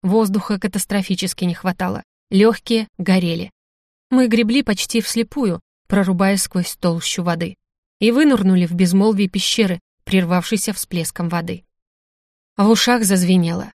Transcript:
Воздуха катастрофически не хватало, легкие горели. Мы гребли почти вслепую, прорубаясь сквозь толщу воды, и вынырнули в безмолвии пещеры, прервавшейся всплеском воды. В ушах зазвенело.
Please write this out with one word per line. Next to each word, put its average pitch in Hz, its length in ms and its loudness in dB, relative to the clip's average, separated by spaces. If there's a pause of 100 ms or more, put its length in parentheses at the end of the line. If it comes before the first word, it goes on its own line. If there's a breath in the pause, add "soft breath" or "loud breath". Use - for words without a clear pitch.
Воздуха 202 580 0
катастрофически 190 840 -4
не 175 100 -2
хватало, 185 500 -4 (260)
легкие 220 580 2 (100)
горели. 180 540 -2 (580)
Мы 254 180 4
гребли 233 360 2
почти 214 380 -2
вслепую, 220 580 -4 (280)
прорубаясь 190 560 0
сквозь - 340 -6
толщу 170 440 -4
воды, 170 340 -4 (440)
и 220 120 4
вынырнули 202 540 4
в 165 60 -4
безмолвии 190 560 2
пещеры, 185 540 -2 (240)
прервавшейся 180 680 0
всплеском 170 560 -6
воды. 175 380 -6 (920)
В 202 140 4
ушах 226 340 2
зазвенело. 180 760 0